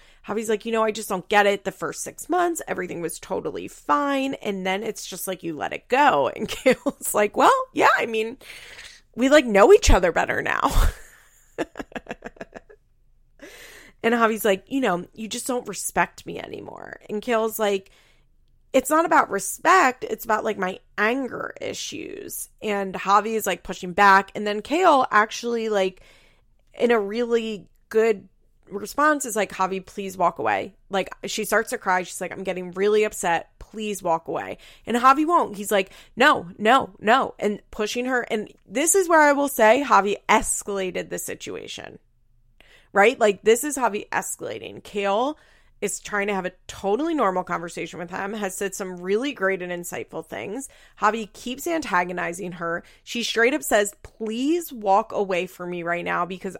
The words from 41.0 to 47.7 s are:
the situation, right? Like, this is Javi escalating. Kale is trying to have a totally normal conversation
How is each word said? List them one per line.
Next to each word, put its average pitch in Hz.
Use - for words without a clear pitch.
the 175
situation, -
right? 208
Like, 208
this 226
is 294
Javi 208
escalating. -
Kale 208
is 202
trying 202
to 208
have 185
a 180
totally 240
normal 190
conversation 170